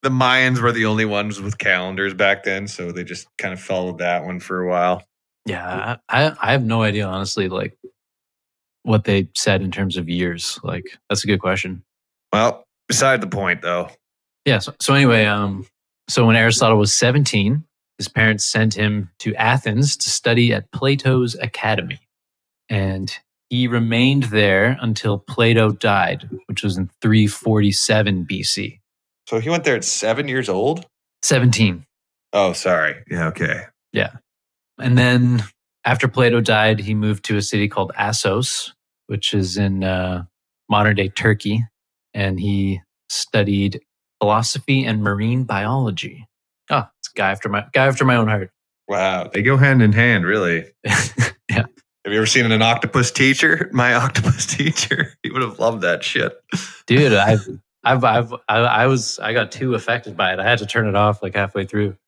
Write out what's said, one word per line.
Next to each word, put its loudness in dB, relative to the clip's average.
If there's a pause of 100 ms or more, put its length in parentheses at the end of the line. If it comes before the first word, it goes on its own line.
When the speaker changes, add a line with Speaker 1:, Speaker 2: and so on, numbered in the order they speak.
Speaker 1:
The 0
Mayans 2
were 2
the 0
only 0
ones -4
with -6
calendars -2
back 2
then, -4
so -10
they -10
just -14 (100)
kind -8
of -14
followed -6
that -2
one -10
for -8
a -4
while. 0 (400)
Speaker 2:
Yeah, -6 (120)
I, 2
I, -4
I 0
have 2
no 0
idea, 0
honestly, -4
like, -6 (1080)
what 4
they 0
said 0
in -4
terms -4
of -6
years. -4
Like, -8 (120)
that's -4
a -4
good 0
question. -4 (500)
Speaker 1:
Well, 0 (220)
beside 2
the -8
point, -2
though. -4 (540)
Speaker 2:
Yeah, 2
so, -10
so 2
anyway, 6
um, -2 (420)
so 2
when 6
Aristotle 4
was 2
seventeen, 2 (340)
his -10
parents 0
sent 0
him -2
to -4
Athens 0
to -4
study 2
at -4
Plato's 0
academy. -6 (680)
And -4 (380)
he 0
remained 2
there 2
until -2
Plato 2
died, 0 (180)
which -8
was -2
in -4 (120)
three 4
forty-seven 0
B -8
C. -6 (480)
Speaker 1:
So -2
he -4
went -2
there 2
at -6
seven -2
years -2
old? -2 (360)
Speaker 2:
Seventeen. 2 (480)
Speaker 1:
Oh, 2
sorry. 0
Yeah, -2
okay. -4 (300)
Speaker 2:
Yeah. -4 (680)
And 2
then 4 (400)
after 0
Plato 2
died, 2
he -4
moved -2
to 0
a 0
city -2
called -4
Assos, -2 (320)
which -4
is -2
in, 0
uh, -2 (440)
modern-day 2
Turkey. 0 (500)
And -2
he 0 (300)
studied -2 (400)
philosophy 0
and -2
marine 0
biology. -4 (440)
Oh, -2 (100)
it's -16
a -10
guy 0
after -6
my, -4
guy 4
after 2
my 4
own 2
heart. -2 (380)
Speaker 1:
Wow. -2
They -2
go 4
hand 6
in 6
hand, 4
really. 0 (200)
Speaker 2:
<laughs> - (640)
Yeah. 0 (400)
Speaker 1:
Have -4
you 0
ever 2
seen 2
an 4
octopus 2
teacher? 2
<laughs> -12
My 2
octopus 0
teacher. -4
He -8
would -4
have -6
loved 0
that 0
shit. -4 (540)
Speaker 2:
Dude, 4
I've, 4 (380)
I've, 2
I've, 2 (160)
I, 2
I 2
was, -2
I -6
got -2
too -4
affected -4
by 0
it. -4
I 0
had 4
to -8
turn 0
it 0
off, 2
like, -8
halfway -2
through. -2 (120)